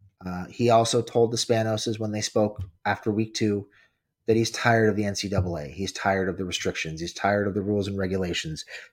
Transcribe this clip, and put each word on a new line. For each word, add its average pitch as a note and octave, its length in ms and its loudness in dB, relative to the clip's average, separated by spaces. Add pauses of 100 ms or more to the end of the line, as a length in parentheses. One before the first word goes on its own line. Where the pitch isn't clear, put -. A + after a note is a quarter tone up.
(240)
Uh, F2+ 220 -8
he A#2 240 0
also A#2 300 6
told A2+ 300 4
the A#2 60 -2
Spanoses A2 640 0
when G#2+ 140 -4
they G#2+ 80 -2
spoke G#2+ 400 0 (240)
after G2+ 260 0
week A2 220 -2
two G#2 360 0 (580)
that A2 100 4
he's A2+ 140 2
tired A2+ 380 4
of G2 80 2
the G#2 80 0
N G2+ 100 -2
C G2 140 -6
double F#2 280 0
A. D2 100 -8
He's F#2 260 -6
tired F#2+ 360 0
of E2+ 80 -2
the F#2 80 -4
restrictions. E2 560 -4
He's E2+ 140 -6
tired G2+ 320 2
of F#2+ 80 -2
the G2+ 80 0
rules G2+ 260 0
and G2 80 -4
regulations, F#2 680 -4 (260)